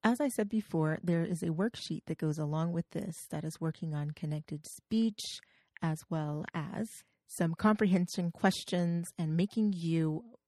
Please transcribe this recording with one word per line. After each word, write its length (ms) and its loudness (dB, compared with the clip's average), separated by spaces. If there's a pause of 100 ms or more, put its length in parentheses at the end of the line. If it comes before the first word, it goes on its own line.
As 160 4
I 80 4
said 220 0
before, 520 0
there 220 2
is 180 -2
a 60 0
worksheet 600 -2
that 100 -4
goes 200 -2
along 360 0
with 180 -2
this 240 -6 (160)
that 140 -4
is 160 -6
working 340 -4
on 160 -2
connected 560 -6
speech 720 -2 (420)
as 160 0 (120)
well 340 -2 (100)
as 340 -4 (380)
some 300 0
comprehension 760 4
questions 760 2 (100)
and 200 0
making 400 2
you 480 2 (220)